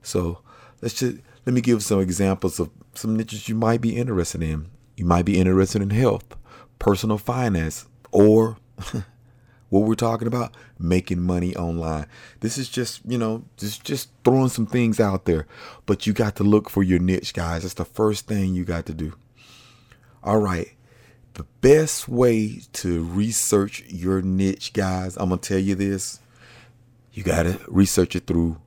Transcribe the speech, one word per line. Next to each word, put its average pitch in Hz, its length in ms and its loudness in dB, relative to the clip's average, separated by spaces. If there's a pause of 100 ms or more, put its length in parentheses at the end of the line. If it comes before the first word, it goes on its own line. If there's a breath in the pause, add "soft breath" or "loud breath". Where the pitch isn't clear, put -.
So 90 380 -4 (420 loud breath)
let's 117 140 -6
just, 123 200 -4 (300 soft breath)
let 127 80 0
me 123 80 4
give 117 220 2
some 101 180 2
examples 95 580 0
of 82 100 -2 (240)
some 110 220 -4
niches 110 320 -6
you 110 80 -4
might 113 240 2
be 113 160 0
interested 98 480 -2
in. 78 260 -4 (280)
You 90 80 -4
might 87 180 4
be 92 160 2
interested 95 420 4
in 98 100 -2
health, 110 440 0 (440 loud breath)
personal 104 380 2
finance, 101 680 -2 (260)
or 110 460 6 (180)
<laughs> - 920 -14
what 98 140 4
we're 110 120 2
talking 113 320 -2
about, 117 300 -6 (200 loud breath)
making 90 440 0
money 90 340 -2
online. 82 520 -4 (340 loud breath)
This 113 160 -4
is 131 100 -8
just, - 380 -6
you 123 120 -4
know, 113 280 -4 (100)
just, 104 300 -10
just 139 240 -6 (160)
throwing 131 240 6
some 113 160 -2
things 117 340 0
out 98 240 0
there, 80 240 0 (380 loud breath)
but 101 200 -2
you 110 60 0
got 104 240 0
to 104 80 -2
look 104 260 4
for 98 140 0
your 90 160 4
niche, 92 340 -2
guys. 85 280 -4
That's 92 140 -10
the 87 100 -6
first 107 420 -2
thing 95 260 -2
you 92 120 -4
got 85 220 -6
to 82 60 -10
do. 78 200 -8 (1120 soft breath)
All 107 140 2
right. 92 340 -2 (640 soft breath)
The - 100 -12 (160)
best 147 480 4
way 120 500 2 (140)
to 85 320 -2
research 101 840 0
your 92 340 -2
niche, 95 520 -2
guys, 92 420 -4
I'm 92 140 -4
gonna 92 100 0
tell - 180 -4
you 95 180 0
this. 98 440 -6 (960 soft breath)
You 101 100 -12
gotta 85 340 0 (120)
research 92 480 2
it 85 100 -6
through 85 400 0